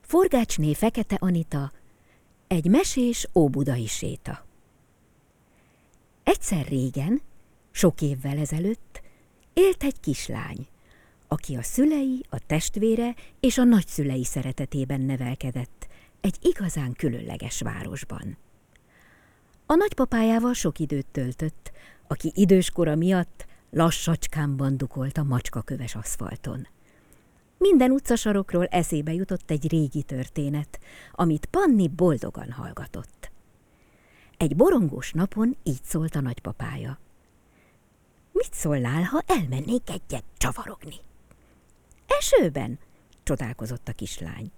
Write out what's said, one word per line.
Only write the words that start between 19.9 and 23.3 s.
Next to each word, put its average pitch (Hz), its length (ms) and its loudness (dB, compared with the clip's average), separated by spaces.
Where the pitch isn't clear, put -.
sok - 260 -2
időt 143 320 -2
töltött, 131 600 -6
aki 151 280 -4
időskora 175 600 6
miatt 180 500 0